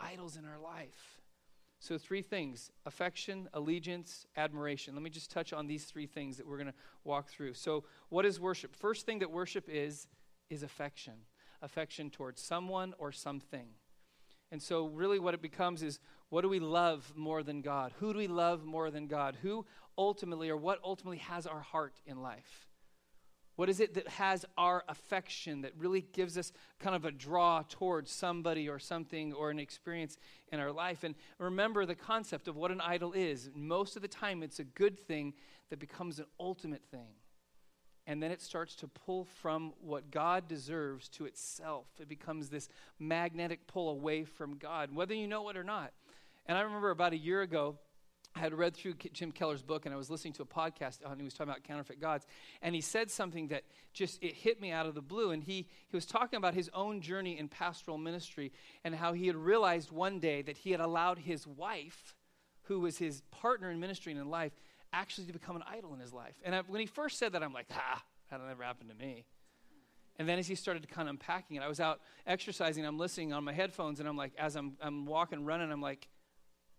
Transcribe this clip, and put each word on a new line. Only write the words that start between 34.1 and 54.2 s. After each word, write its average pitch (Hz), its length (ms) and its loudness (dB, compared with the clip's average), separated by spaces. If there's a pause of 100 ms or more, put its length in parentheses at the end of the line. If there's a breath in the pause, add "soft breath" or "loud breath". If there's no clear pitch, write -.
it's 151 160 -6
a 156 60 -6
good 196 420 6
thing 147 280 -2 (360 loud breath)
that 147 80 -8
becomes 147 400 -6
an 151 80 -8 (120)
ultimate 175 520 -4
thing. 117 240 -14 (920)
And 151 160 -2
then 160 100 0
it 175 100 -6
starts 165 340 -4
to 151 120 -10
pull 185 360 -4
from 160 560 -2
what 147 300 -4
God 170 380 4
deserves 143 600 -4
to - 140 -8
itself. 151 640 -6 (140)
It 151 80 -14
becomes 156 400 -6
this 143 200 -6 (300 loud breath)
magnetic 165 680 0
pull 175 220 0
away 156 360 2
from 143 340 -8
God, 151 360 -4
whether 185 200 0
you 214 140 0
know 208 200 -2
it 196 80 -6
or 180 80 -4
not. 190 280 -4 (520 loud breath)
And 175 140 4
I - 20 8
remember 208 300 4
about 175 240 6
a - 20 2
year 170 240 4
ago, 151 380 2 (580)
I 160 40 -6
had 160 120 2
read 170 220 6
through 175 220 -4
K-, - 180 -10
Tim 165 180 -4
Keller's 151 300 0
book, 151 240 -2
and 139 80 -2
I - 20 -4
was 135 140 -6
listening 160 240 -4
to - 80 -8
a 131 40 -6
podcast, 160 560 -2
and 139 160 -8
he 143 60 -6
was 131 80 -8
talking 147 180 -4
about 131 140 -6
counterfeit 147 340 -8
gods. 151 280 0 (340 loud breath)
And 170 140 0
he 160 80 0
said 220 280 2
something 170 380 -2
that 143 160 -2 (300 loud breath)
just, - 280 -2